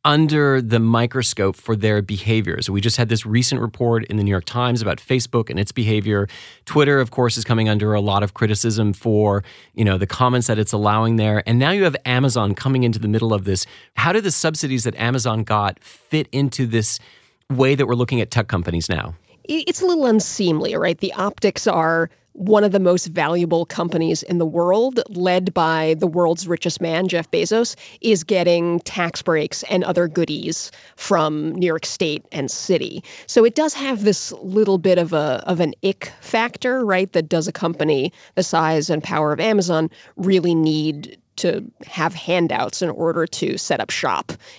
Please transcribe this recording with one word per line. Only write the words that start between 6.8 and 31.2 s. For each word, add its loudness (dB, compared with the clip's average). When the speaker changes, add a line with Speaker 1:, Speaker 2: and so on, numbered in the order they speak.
Speaker 1:
of 0
course, 0
is -6
coming 2
under 2
a 2
lot 0
of -2
criticism 0
for, 2
you 2
know, 2
the 0
comments 2
that 0
it's -2
allowing 2
there. 2
And 2
now 2
you 2
have 2
Amazon 2
coming 0
into 0
the -2
middle 2
of -2
this. -2
How 2
do 2
the -2
subsidies -2
that -2
Amazon -2
got 0
fit -4
into 0
this -2
way 4
that 2
we're 0
looking 0
at -4
tech 0
companies -2
now? -4
Speaker 2:
I-, -2
it's -2
a 2
little 2
unseemly, 2
right? 0
The -4
optics -2
are 2
one 4
of 4
the 2
most 2
valuable 0
companies -2
in -4
the 2
world, 2
led 0
by 2
the -2
world's 0
richest -4
man, -2
Jeff -2
Bezos, 0
is 2
getting 2
tax -6
breaks -2
and 0
other 0
goodies -4
from -2